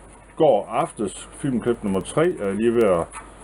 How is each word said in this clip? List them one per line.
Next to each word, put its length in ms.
går 340
aftes. 600
Filmklip 520
nummer 160
tre 400
er 60
jeg 100
lige 180
ved 100
at, 220